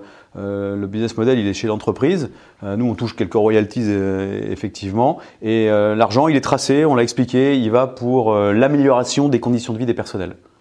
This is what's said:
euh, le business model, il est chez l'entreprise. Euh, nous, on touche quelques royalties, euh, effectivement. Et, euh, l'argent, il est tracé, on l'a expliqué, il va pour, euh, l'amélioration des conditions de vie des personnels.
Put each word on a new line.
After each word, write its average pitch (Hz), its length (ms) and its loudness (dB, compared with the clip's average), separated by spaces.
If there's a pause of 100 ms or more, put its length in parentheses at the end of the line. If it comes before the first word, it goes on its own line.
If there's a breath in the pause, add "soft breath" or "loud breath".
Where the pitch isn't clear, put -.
(360 loud breath)
euh, 101 400 -6
le 101 100 -6
business 107 300 -4
model, 120 220 2
il 104 80 0
est 98 80 0
chez 117 120 -6
l'entreprise. 117 640 -2 (340 loud breath)
Euh, 101 120 -6
nous, 120 100 0
on 113 80 0
touche 113 200 -6
quelques 95 200 -4
royalties, 110 500 2
euh, 98 680 -2
effectivement. 101 680 -2 (240 loud breath)
Et, 110 280 2
euh, 107 240 2
l'argent, 113 340 2
il 156 80 2
est 131 40 2
tracé, 139 440 2
on 151 100 2
l'a 120 80 4
expliqué, 127 540 0
il 117 140 0
va 127 160 4
pour, 120 460 0
euh, 101 200 2
l'amélioration 135 760 2
des 127 100 2
conditions 120 340 -2
de 110 60 -6
vie 123 80 -4
des 117 80 0
personnels. 95 420 -8 (240 soft breath)